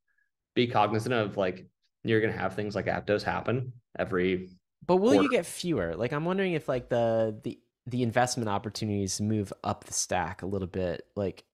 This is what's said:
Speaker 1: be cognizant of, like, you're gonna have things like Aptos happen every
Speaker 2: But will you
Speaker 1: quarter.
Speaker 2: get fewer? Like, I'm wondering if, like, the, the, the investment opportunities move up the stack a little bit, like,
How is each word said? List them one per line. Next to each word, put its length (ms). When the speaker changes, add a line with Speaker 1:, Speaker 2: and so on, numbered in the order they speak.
Speaker 1:
be 100
cognizant 480
of, 240
like, 300
you're 180
gonna 120
have 220
things 200
like 100
Aptos 380
happen 500
every 500
Speaker 2:
But 100
will 160
you 80
Speaker 1:
quarter. 140
Speaker 2:
get 100
fewer? 500
Like, 180
I'm 120
wondering 280
if, 160
like, 200
the, 540
the, 160
the 160
investment 480
opportunities 680
move 320
up 200
the 100
stack 480
a 60
little 200
bit, 380
like, 280